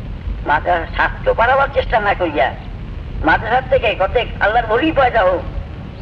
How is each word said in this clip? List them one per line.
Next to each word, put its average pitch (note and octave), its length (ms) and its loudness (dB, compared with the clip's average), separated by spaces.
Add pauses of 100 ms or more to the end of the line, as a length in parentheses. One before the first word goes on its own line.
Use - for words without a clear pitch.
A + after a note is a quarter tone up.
(460)
মাদ্রাসার D#3 420 0 (100)
ছাত্র - 360 0
বাড়াবার C4+ 400 4
চেষ্টা B3 260 0
না G3+ 140 2
করিয়া, D3 400 0 (720)
মাদ্রাসার G#3+ 440 2
থেকে - 300 2
কতক A3 260 2 (140)
আল্লাহর G#3+ 320 2
ওলি D4 200 2
পয়দা A#3+ 320 4
হোক, F3+ 180 2 (600)